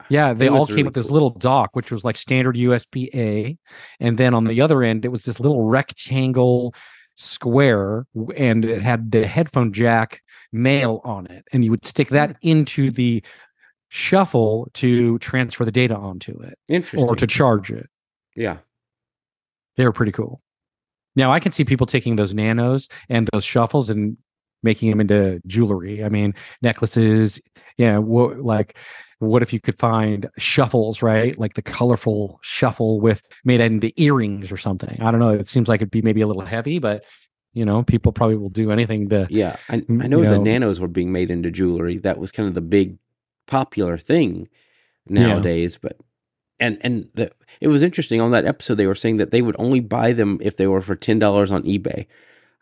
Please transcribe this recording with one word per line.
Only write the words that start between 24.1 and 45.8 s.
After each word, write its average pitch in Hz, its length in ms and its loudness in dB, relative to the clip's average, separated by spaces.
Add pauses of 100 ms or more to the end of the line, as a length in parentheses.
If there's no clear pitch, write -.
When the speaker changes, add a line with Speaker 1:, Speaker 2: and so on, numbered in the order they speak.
Speaker 1:
making 113 280 2
'em 107 100 2
into 98 460 2
jewelry. 101 560 -2
I 107 60 -4
mean, 104 260 0 (280)
necklaces, 110 800 2 (360)
yeah, 113 220 4
wha-, 113 400 2
like, 110 380 -2 (420)
what 110 220 2
if 120 100 0
you 117 100 -4
could - 180 -6
find 110 580 0
shuffles, 113 640 0
right? 113 380 0
Like 107 160 -6
the 104 80 -8
colorful 107 800 -2
shuffle 110 580 0
with, 107 220 2 (220)
made 123 160 4
into 113 360 2
earrings 107 560 0
or 95 60 -8
something. - 420 -6
I 113 100 2
don't 117 100 4
know. 117 100 4
It 104 180 0
seems 117 200 2
like 110 120 2
it'd 104 100 -4
be 113 120 0
maybe 107 180 2
a 107 60 2
little 98 180 -4
heavy, 113 340 -6
but, 104 240 -4 (520)
you 117 100 -4
know, 104 180 2
people 117 300 2
probably 110 240 2
will 101 140 -6
do 107 200 -2
anything 107 380 0
to, 98 220 2
Speaker 2:
Yeah, 98 260 -2 (140)
I, 113 180 -2
Speaker 1:
m-, 117 140 0
Speaker 2:
I 113 40 -4
know 135 120 2
Speaker 1:
you 110 100 4
Speaker 2:
the 104 80 4
Speaker 1:
know. 101 60 2
Speaker 2:
nanos 107 380 0
were 92 80 -4
being 90 240 -4
made 90 180 -2
into 87 200 -4
jewelry. 87 460 -2
That 92 220 -2
was 95 120 -10
kind 110 160 -4
of 95 60 -4
the 87 80 -6
big 92 380 0 (480)
popular 98 500 -4
thing 90 520 -2 (600)
Speaker 1:
Yeah. 117 200 4
Speaker 2:
nowadays. 87 520 -2